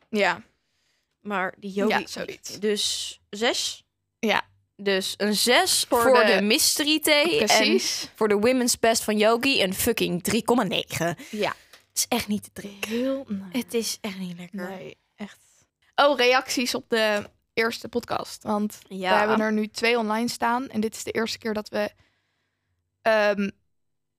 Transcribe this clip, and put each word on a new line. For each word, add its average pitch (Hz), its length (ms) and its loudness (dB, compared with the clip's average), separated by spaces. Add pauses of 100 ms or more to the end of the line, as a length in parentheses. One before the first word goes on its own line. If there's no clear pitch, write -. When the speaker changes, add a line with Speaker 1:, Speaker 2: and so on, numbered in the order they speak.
Speaker 1:
Ja. 190 320 0 (760)
Speaker 2:
Maar 190 380 -4
die 202 140 -12
yogi 202 280 0
Speaker 1:
Ja, 117 80 -6
zoiets. - 520 -12
Speaker 2:
Dus - 600 -4 (100)
zes? 233 540 -4 (360)
Speaker 1:
Ja. 208 220 2 (340)
Speaker 2:
Dus 196 420 -2
een 208 180 0
zes 254 540 2
voor, 240 120 4
Speaker 1:
Voor 233 240 6
Speaker 2:
de, 233 100 4
Speaker 1:
de 190 60 2
Speaker 2:
mystery 285 580 2
tea 302 380 2
Speaker 1:
Precies. 220 680 2
Speaker 2:
en - 120 -12
voor 220 120 0
de 208 80 2
women's 240 440 2
best 226 240 2
van 214 140 -2
Yogi 233 460 4
een 185 100 -2
fucking 175 500 -2
drie 208 200 0
komma 240 200 2
negen. 165 540 -4 (140)
Speaker 1:
Ja. 202 180 -2 (380)
Speaker 2:
Het - 100 -8
is - 80 0 (120)
echt 214 100 -4
niet 208 160 -2
te - 100 -20
drinken. 202 360 -12
Speaker 1:
Heel, 262 380 -2
nee. 196 360 -6
Speaker 2:
Het - 100 -12
is 226 280 -2
echt 190 160 -8
niet 180 200 -8
lekker. 180 320 -10
Speaker 1:
Nee, 185 280 -14 (180)
echt. - 240 -16 (560)
Oh, 285 220 6
reacties 254 580 2
op 247 140 -10
de 214 400 0 (240)
eerste 226 360 -2
podcast. - 540 -6
Want 208 440 -4
Speaker 2:
Ja. 185 240 -4
Speaker 1:
we 208 80 6
hebben 214 200 2
er 220 140 0
nu 214 140 0
twee 233 300 2
online 220 320 0
staan. 240 400 -2
En - 100 -4
dit 220 160 -4
is - 80 -12
de - 80 -6
eerste 226 260 -2
keer 220 160 -6
dat 214 160 -6
we, 110 200 -2 (1120)
ehm, 208 480 2 (680)